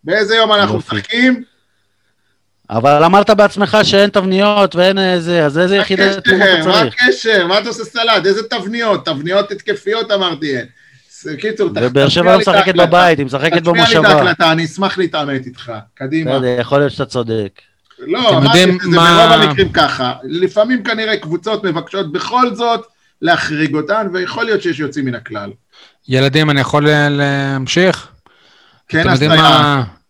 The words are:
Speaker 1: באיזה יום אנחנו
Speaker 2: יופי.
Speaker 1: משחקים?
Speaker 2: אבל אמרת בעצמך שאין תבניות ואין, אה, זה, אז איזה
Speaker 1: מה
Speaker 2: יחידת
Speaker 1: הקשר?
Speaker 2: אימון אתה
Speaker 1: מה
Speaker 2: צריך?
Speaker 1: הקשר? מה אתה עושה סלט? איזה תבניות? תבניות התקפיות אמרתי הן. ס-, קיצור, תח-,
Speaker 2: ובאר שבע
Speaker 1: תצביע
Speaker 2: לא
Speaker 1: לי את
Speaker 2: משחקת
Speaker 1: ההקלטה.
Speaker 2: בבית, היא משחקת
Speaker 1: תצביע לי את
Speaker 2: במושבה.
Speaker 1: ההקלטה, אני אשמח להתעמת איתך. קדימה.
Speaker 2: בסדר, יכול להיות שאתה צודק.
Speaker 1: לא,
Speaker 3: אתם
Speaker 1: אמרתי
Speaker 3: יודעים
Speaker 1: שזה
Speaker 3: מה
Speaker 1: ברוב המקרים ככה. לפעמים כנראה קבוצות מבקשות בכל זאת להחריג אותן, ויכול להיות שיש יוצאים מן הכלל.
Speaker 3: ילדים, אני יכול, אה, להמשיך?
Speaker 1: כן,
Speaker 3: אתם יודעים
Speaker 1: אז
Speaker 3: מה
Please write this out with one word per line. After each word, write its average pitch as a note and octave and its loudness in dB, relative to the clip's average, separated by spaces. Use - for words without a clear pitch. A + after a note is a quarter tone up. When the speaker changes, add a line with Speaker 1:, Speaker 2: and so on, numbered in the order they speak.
Speaker 1:
באיזה G3+ -2
יום A3 2
אנחנו G3+ 0
Speaker 2:
יופי. D#3 -8
Speaker 1:
משחקים? B3 -2
Speaker 2:
אבל C#3 4
אמרת G3 4
בעצמך G3+ 2
שאין G3+ 2
תבניות G3 0
ואין, F#3+ 2
אה, F#3 0
זה, E3 0
אז D3 0
איזה F#3 2
Speaker 1:
מה G3 2
Speaker 2:
יחידת G3 0
Speaker 1:
הקשר? F#3 -2
Speaker 2:
אימון G3 2
אתה F3+ 2
Speaker 1:
מה F#3 2
Speaker 2:
צריך? F3 2
Speaker 1:
הקשר? G3 0
מה G3 0
אתה G#3 -6
עושה A3+ -8
סלט? A3+ -2
איזה G3+ 0
תבניות? A3 -4
תבניות F3 -4
התקפיות G#3 -6
אמרתי D#3 -4
הן. A2+ -8
ס-, - -20
קיצור, G#3+ -4
תח-, - -6
Speaker 2:
ובאר C3+ 2
שבע E3+ 0
Speaker 1:
תצביע F3+ 4
Speaker 2:
לא F#3+ 6
Speaker 1:
לי F#3+ 0
את G3+ 0
Speaker 2:
משחקת F#3 2
Speaker 1:
ההקלטה. F3 4
Speaker 2:
בבית, F3 4
היא C#3 -2
משחקת C#3 -2
Speaker 1:
תצביע E3+ 0
לי E3+ 2
את A3+ 2
Speaker 2:
במושבה. E3 4
Speaker 1:
ההקלטה, E3 2
אני D#3+ 0
אשמח F#3 -4
להתעמת C#3+ -4
איתך. B2 -18
קדימה. C#3 -4
Speaker 2:
בסדר, B2 -2
יכול C#3 0
להיות C#3+ 0
שאתה C#3 -6
צודק. A2+ -4
Speaker 1:
לא, F#3 -2
Speaker 3:
אתם F#3+ 4
Speaker 1:
אמרתי C#3 4
Speaker 3:
יודעים F3+ 2
Speaker 1:
שזה F#3+ -4
Speaker 3:
מה E3+ 6
Speaker 1:
ברוב E3 6
המקרים C3 2
ככה. C3 -2
לפעמים G3 -2
כנראה A3 -4
קבוצות G3+ -6
מבקשות E3+ -6
בכל A#3+ -4
זאת A#3 -2
להחריג D#3 -2
אותן, G3+ -4
ויכול F#3 -6
להיות G#3 -2
שיש D#3+ -4
יוצאים C#3+ -6
מן A#2+ -6
הכלל. G#2 -12
Speaker 3:
ילדים, C#3 2
אני C#3 2
יכול, D3 0
אה, D3 4
להמשיך? C#3 -2
Speaker 1:
כן, D#3+ -2
Speaker 3:
אתם - 0
יודעים D3 2
Speaker 1:
אז D#3+ 4
Speaker 3:
מה D3 4